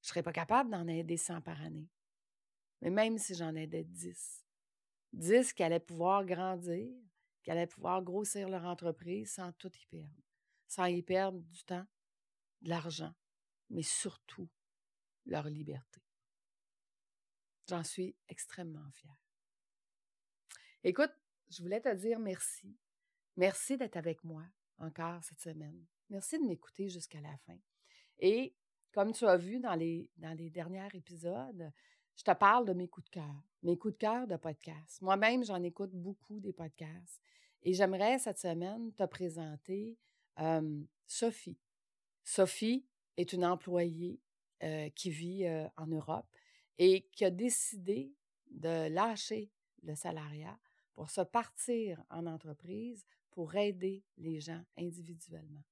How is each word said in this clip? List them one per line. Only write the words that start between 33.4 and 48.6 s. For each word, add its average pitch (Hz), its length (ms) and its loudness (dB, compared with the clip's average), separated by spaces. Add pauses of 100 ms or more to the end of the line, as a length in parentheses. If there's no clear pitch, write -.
mes 175 140 4
coups 208 180 -2
de - 40 -18
cœur 233 300 2
de 180 80 -2
podcast. 156 680 -8
Moi-même, 214 420 6
j'en 190 180 -2
écoute 175 300 -4
beaucoup 196 460 -8
des 196 140 -6
podcasts. 165 680 -12 (420)
Et 185 120 4
j'aimerais 196 440 6
cette 226 200 -2
semaine 190 560 -2
te 196 100 2
présenter, 180 960 -4 (400)
euh, 156 440 2 (240)
Sophie. - 520 -2 (640)
Sophie 220 640 2 (300)
est 175 160 0
une 180 120 4
employée, 175 760 0 (420)
euh, 156 280 -4
qui - 200 -6
vit, 175 360 -2
euh, 160 200 0 (100)
en 160 120 -8
Europe 160 380 -2 (520)
et 190 340 8
qui - 120 0
a 190 60 6
décidé 220 840 -2 (360)
de 160 380 0